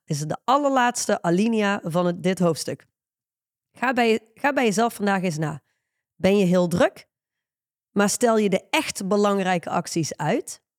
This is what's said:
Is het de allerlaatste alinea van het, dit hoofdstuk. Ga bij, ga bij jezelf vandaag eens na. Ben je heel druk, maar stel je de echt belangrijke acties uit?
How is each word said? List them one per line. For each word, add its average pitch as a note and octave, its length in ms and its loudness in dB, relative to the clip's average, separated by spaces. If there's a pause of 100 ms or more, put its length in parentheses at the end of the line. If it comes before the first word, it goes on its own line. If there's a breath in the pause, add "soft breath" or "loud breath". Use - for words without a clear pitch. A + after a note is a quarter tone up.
Is D3 160 -4
het D3+ 80 -6
de E3 160 -6
allerlaatste B3+ 800 0
alinea G#3 640 0
van F3 220 0
het, F3 160 -4
dit F3+ 160 -2
hoofdstuk. E3 480 -2 (840)
Ga B3 200 -2
bij, A3+ 280 2 (140)
ga C#4 180 0
bij C4+ 120 2
jezelf A3+ 300 0
vandaag G3 280 0
eens E3 160 -2
na. D#3 240 -4 (540)
Ben F#3+ 220 2
je G3 60 4
heel F3 240 4
druk, F3 380 0 (840)
maar G3+ 180 2
stel A3+ 300 0
je G#3+ 100 2
de F#3 220 -2
echt - 380 -4
belangrijke G3 640 0
acties - 460 -4
uit? G3 460 -4 (160)